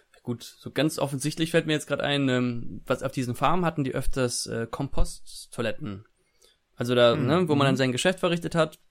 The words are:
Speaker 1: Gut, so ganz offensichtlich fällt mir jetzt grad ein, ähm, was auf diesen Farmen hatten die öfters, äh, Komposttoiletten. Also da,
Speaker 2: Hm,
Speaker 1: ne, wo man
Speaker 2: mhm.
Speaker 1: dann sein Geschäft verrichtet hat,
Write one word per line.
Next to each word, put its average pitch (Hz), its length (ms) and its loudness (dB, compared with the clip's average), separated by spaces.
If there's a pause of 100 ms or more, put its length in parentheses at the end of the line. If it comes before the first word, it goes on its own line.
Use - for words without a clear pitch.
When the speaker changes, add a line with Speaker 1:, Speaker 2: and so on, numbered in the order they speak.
(240)
Speaker 1:
Gut, 120 200 -8
so - 260 -16
ganz 151 300 -2
offensichtlich 143 520 -4
fällt 160 140 2
mir 156 80 0
jetzt 151 140 -4
grad 139 140 -4
ein, 143 280 0
ähm, 123 560 -2
was 123 160 -2
auf 131 100 -4
diesen 123 220 -2
Farmen 160 320 2
hatten 160 180 0
die 127 120 -2
öfters, - 500 0
äh, 113 240 -6
Komposttoiletten. - 1400 -2 (680)
Also 123 180 0
da, 120 200 6
Speaker 2:
Hm, 135 120 0
Speaker 1:
ne, 165 220 2
wo 151 80 2
man 139 100 4
Speaker 2:
mhm. 139 40 4
Speaker 1:
dann 127 80 2
sein 131 140 2
Geschäft 180 280 0
verrichtet 170 340 -2
hat, 160 260 0 (100)